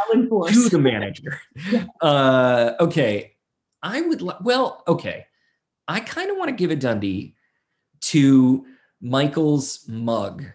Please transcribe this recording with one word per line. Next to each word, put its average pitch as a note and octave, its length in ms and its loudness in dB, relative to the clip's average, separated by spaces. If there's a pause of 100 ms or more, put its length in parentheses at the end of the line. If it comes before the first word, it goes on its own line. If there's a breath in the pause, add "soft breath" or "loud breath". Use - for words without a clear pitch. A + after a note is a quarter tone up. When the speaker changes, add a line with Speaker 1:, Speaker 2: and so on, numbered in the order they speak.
Speaker 1:
I'll A4+ 100 4
enforce. G#3 360 2 (100)
Speaker 2:
to A3+ 60 2
the F3 80 2
manager. A2+ 600 -2 (160)
Speaker 1:
<laughs> E3 160 -10
Yeah. G#3+ 140 0 (160)
Speaker 2:
Uh, C3 800 4
okay. B2+ 540 0 (480)
I G#3 180 -6
would D#4+ 220 -4
li-, F3+ 180 -8
well, B3 480 -2
okay. G#2 380 -4 (600)
I F3+ 120 -4
kinda F4+ 360 -8
wanna E4+ 160 -4
give F3+ 180 -2
a D#3 60 -2
Dundie G#2 600 -4 (640)
to C3+ 640 4 (380 loud breath)
Michael's D3 840 -2
mug A2+ 560 -6 (100)